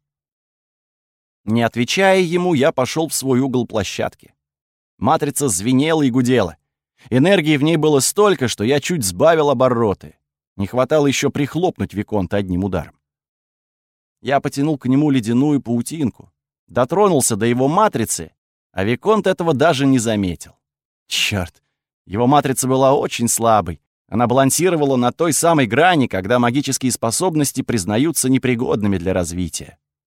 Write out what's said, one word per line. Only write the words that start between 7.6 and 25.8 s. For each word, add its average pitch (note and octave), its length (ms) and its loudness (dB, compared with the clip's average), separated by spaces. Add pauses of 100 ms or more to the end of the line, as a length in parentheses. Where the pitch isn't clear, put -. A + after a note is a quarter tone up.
ней E3 140 2
было D3+ 240 2
столько, F#3 480 0
что G2+ 160 -6
я C#3 160 0
чуть D#3+ 240 -4
сбавил D3 460 2
обороты. A#2 680 0 (400)
Не G2 100 -4
хватало C#3+ 400 0
еще C3+ 240 0
прихлопнуть D3 640 -4
Виконта G2+ 420 -4
одним F#2 280 -2
ударом. F2+ 340 -6 (1200)
Я C3 200 -2
потянул C#3+ 360 -2
к - 100 -8
нему C#3+ 240 2
ледяную C3 520 0
паутинку, A#2+ 680 -6 (360)
дотронулся C#3+ 720 0
до G#2+ 100 -2
его B2+ 220 2
матрицы, B2 640 -2 (400)
а F#2+ 120 -4
Виконт F#3 420 0
этого E3+ 280 0
даже C#3 320 2
не C3+ 120 4
заметил. G#2 580 -4 (500)
Черт, - 560 -6 (420)
его G#2 220 -2
матрица C3+ 420 2
была C3 260 4
очень A#2+ 340 -2
слабой, G#2+ 520 0 (300)
она A#2 160 0
балансировала C3+ 720 2
на B2 160 0
той E3 200 -2
самой D#3 340 2
грани, C#3+ 420 2